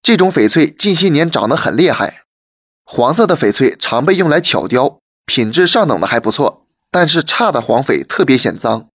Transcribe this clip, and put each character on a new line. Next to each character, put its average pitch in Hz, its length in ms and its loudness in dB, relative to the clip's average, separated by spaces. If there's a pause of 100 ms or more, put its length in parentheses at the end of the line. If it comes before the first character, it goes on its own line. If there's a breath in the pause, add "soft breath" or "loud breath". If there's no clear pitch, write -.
这 226 120 2
种 185 140 2
翡 113 180 2
翠 160 220 2
近 196 260 -2
些 190 140 0
年 160 220 0
涨 110 180 -2
得 156 80 0
很 - 180 -4
厉 160 140 2
害。 - 320 -4 (640)
黄 123 280 -2
色 214 140 2
的 175 100 0
翡 104 160 0
翠 - 240 0
常 123 300 -2
被 185 80 2
用 175 160 0
来 151 100 2
巧 87 280 -2
雕， 127 320 0 (260)
品 113 260 -2
质 175 140 2
上 190 220 0
等 101 120 -2
的 92 60 -2
还 117 140 -2
不 170 100 -2
错， - 340 -2 (280)
但 175 180 2
是 165 140 0
差 214 280 0
的 127 80 -2
黄 117 220 0
翡 104 240 -2
特 - 180 -4
别 135 140 4
显 104 180 -2
脏。 113 400 -4